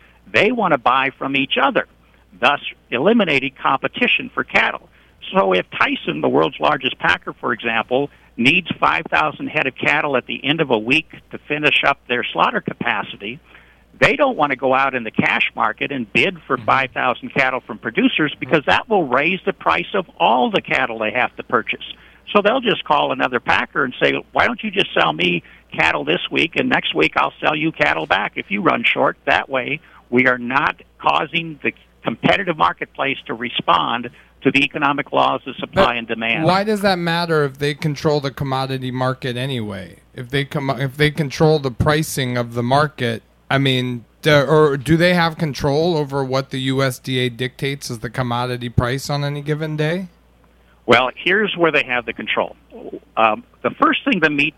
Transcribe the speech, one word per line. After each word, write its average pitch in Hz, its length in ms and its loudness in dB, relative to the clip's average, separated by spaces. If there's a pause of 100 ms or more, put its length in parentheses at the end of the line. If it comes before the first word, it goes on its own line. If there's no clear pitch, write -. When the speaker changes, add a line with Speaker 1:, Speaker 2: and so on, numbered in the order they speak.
(320)
Speaker 1:
they 175 220 2
want 202 200 2
to 139 60 4
buy 131 400 2
from 135 160 -4
each 135 260 -2
other, 220 280 0 (500)
thus 139 220 2 (300)
eliminating 147 720 2
competition 139 720 0
for 135 120 -4
cattle. - 440 -2 (440)
So 190 220 2
if 180 160 0
Tyson, 220 500 -2
the 131 80 0
world's 147 320 2
largest 147 380 0
packer, 175 340 0
for 123 220 -4
example, 117 560 -2 (260)
needs 160 320 2 (100)
five 156 320 2
thousand 147 380 0
head 147 180 -2
of 127 80 -4
cattle 147 420 0
at 120 100 -2
the - 180 -10
end 151 160 0
of 143 100 -2
a 113 80 4
week 135 320 -2 (220)
to 110 60 -12
finish 147 460 0
up 143 220 2
their 123 160 -2
slaughter 185 380 0
capacity, 110 800 -6 (580)
they 185 160 4
don't 269 220 2
want 147 140 0
to 131 60 0
go 131 180 2
out 131 200 2
in 120 100 -4
the 107 60 -8
cash 147 460 0
market 120 340 -2
and 127 220 -6
bid 165 340 0
for 135 120 0
Speaker 2:
Mm-hmm. 110 80 -8
Speaker 1:
five 131 260 2
thousand 127 420 -2
cattle 131 260 0
from 110 180 -12
producers 156 600 0
because 139 280 0
that 190 240 0
will 185 180 2
raise 151 380 0
the 190 80 -2
price 170 400 -2
of 190 120 -2 (140)
all 233 300 2
the 180 100 0
cattle 127 380 -2
they 107 140 -2
have 117 240 -2
to - 60 -10
purchase. - 420 -2 (480)
So 208 100 4
they'll 226 180 0
just 214 240 -2
call 147 260 2
another 131 300 -2
packer 139 440 0
and 127 180 -4
say, 143 100 2 (200)
"Why 160 140 2
don't 226 160 -4
you 220 80 -6
just 180 240 -2
sell 165 180 2
me 175 300 -2 (300)
cattle 160 320 0
this 156 160 -2 (100)
week, 147 260 0
and 131 120 0
next 165 260 -2
week 156 220 2
I'll 139 240 0
sell 151 160 0
you 156 160 -2
cattle 151 340 0
back 190 300 0
if - 140 -8
you 202 120 -2
run 123 220 0
short." 139 400 0
That - 240 2
way, 135 320 -4 (300)
we 127 180 4
are 123 100 2
not 135 380 0 (220)
causing 160 640 -2
the 113 100 -2 (320)
competitive 180 520 0
marketplace 151 600 -2 (100)
to 135 80 -8
respond 123 760 -2 (320)
to 135 100 4
the 139 100 2
economic 143 500 -2
laws 135 340 2
of 123 100 -12
supply - 300 2
Speaker 2:
But 120 100 0
Speaker 1:
and 113 100 -6
demand. 113 380 -2
Speaker 2:
why 185 200 2
does 214 180 -2
that 196 160 2
matter 170 460 0
if 135 140 -6
they 143 160 -2
control 147 460 0
the 139 100 -4
commodity 131 600 -4
market 127 440 -2
anyway? 104 640 -6 (160)
If 127 160 -12
they 143 140 0
com-, 139 260 -4
if 131 260 -4
they 147 140 4
control 156 480 2
the 135 140 -2
pricing 147 640 0
of 120 180 -4
the 120 80 0
market, 123 600 0 (280)
I 135 80 2
mean, 127 460 0 (180)
do, 147 220 6
or 151 320 6
do 143 200 2
they 175 180 4
have 165 240 0
control 156 580 0
over 139 260 -2
what 131 280 -2
the 131 100 -4
U 131 220 2
S 131 160 0
D 131 220 -2
A 127 100 2
dictates 127 600 -6
as 117 100 -6
the 120 100 -8
commodity 123 580 -4
price 123 420 -2
on 143 140 -2
any 143 160 -6
given 151 360 -4
day? 170 320 -2 (800)
Speaker 1:
Well, 123 300 6
here's 196 380 0
where 170 180 2
they 139 120 0
have 123 220 -4
the 117 80 -8
control. - 420 -4 (600)
Um, 214 280 2 (180)
the - 80 0
first 285 340 0
thing 220 160 0
the 156 100 2
meat 147 280 -2